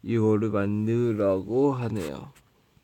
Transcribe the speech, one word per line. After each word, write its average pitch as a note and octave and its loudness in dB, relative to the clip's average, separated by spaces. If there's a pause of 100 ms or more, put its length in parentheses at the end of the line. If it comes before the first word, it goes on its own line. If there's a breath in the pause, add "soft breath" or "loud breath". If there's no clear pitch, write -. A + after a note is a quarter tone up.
이거를 A2 2
만들라고 G#2+ 0
하네요. G#2+ -6 (500)